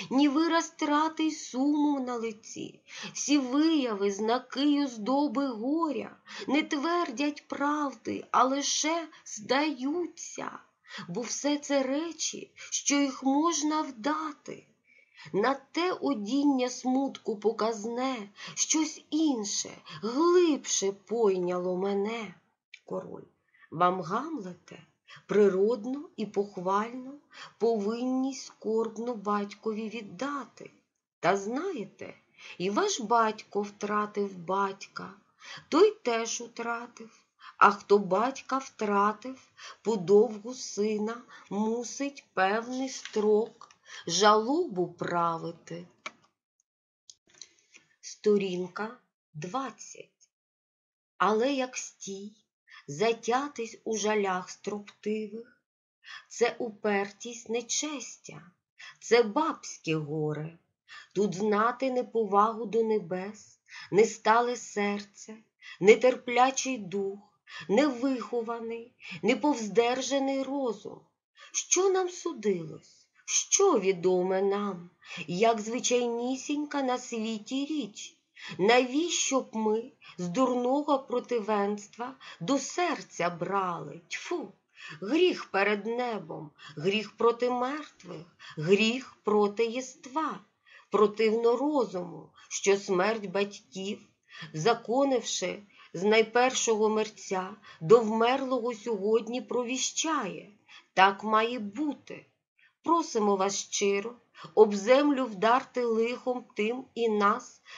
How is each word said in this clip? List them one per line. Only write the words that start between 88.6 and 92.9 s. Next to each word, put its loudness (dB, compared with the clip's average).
проти 2
єства, -6
противно 4
розуму, -2
що 2
смерть 0